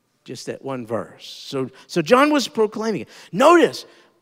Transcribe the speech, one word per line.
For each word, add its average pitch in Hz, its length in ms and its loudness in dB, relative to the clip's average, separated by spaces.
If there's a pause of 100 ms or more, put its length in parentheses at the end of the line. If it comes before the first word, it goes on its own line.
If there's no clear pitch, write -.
(240)
Just - 220 -16
that - 180 -12
one 131 220 -10
verse. 107 400 -8
So, - 420 -8 (200)
so - 120 -4
John 247 320 4
was 277 140 0
proclaiming 214 540 -4
it. 104 80 -14 (240)
Notice, 269 540 4 (360)